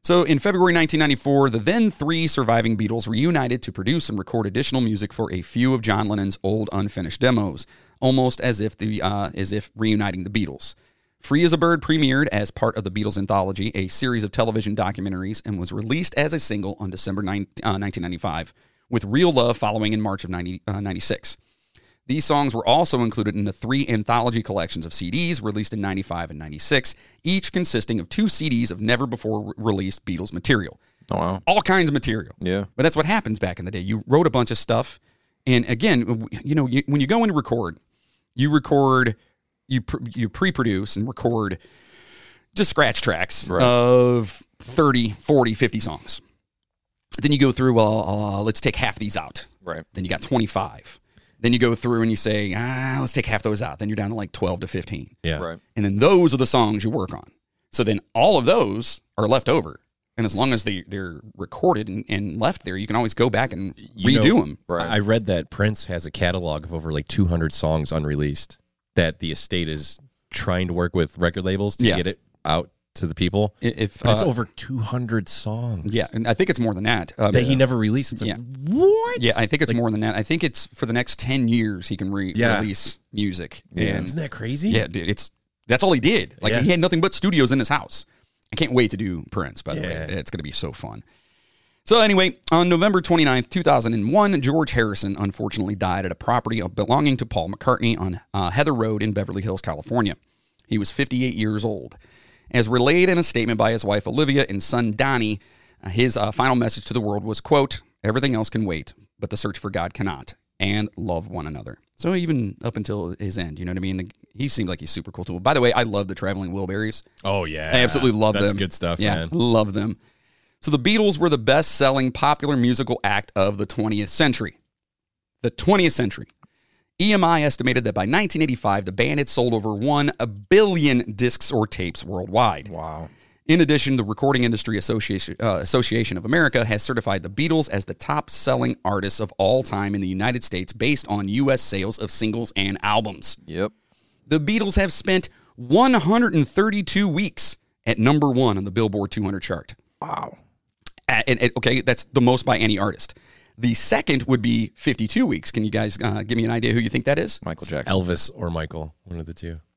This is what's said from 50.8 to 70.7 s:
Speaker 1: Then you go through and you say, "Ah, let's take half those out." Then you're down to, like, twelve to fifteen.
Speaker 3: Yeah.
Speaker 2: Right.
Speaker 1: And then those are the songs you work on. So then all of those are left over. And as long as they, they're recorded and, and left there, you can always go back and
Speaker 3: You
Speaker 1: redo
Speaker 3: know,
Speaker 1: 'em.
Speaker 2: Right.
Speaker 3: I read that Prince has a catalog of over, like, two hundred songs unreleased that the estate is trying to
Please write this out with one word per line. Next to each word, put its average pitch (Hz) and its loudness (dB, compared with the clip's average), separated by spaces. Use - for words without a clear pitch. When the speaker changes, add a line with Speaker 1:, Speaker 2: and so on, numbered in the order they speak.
Speaker 1:
Then 120 4
you 123 2
go 120 4
through 117 0
and 117 2
you 107 0
say, 104 -2
"Ah, 131 -4
let's 131 -4
take 123 0
half 110 -2
those 107 -2
out." 80 -8
Then 107 -6
you're 107 -4
down 101 -4
to, 113 -6
like, 104 -8
twelve 90 -4
to 92 -10
fifteen. - -8
Speaker 3:
Yeah. 80 -2
Speaker 2:
Right. 82 -10
Speaker 1:
And 107 0
then 101 0
those 175 6
are 135 0
the 127 2
songs 107 2
you 113 0
work 110 -4
on. - -16
So 127 0
then 104 0
all 165 6
of 127 2
those 120 2
are 107 2
left 131 2
over. 117 0
And 117 0
as 98 -2
long 127 2
as 110 0
they, 98 -4
they're 92 -8
recorded 107 -2
and, 98 -8
and 101 -4
left - -2
there, 92 -6
you 101 -6
can 110 -2
always 120 0
go 120 2
back - 0
and 92 -8
Speaker 3:
You 113 4
Speaker 1:
redo 143 6
Speaker 3:
know, 247 6
Speaker 1:
'em. 73 -6
Speaker 2:
Right. 85 -2
Speaker 3:
I 107 2
read 107 2
that 87 -2
Prince 104 -2
has 85 -6
a 76 -12
catalog 87 -2
of 82 -10
over, 80 -6
like, 73 -2
two 95 2
hundred 82 0
songs 78 0
unreleased 73 -4
that 82 0
the 80 -6
estate 82 -4
is 76 -8
trying 92 -2
to 87 -4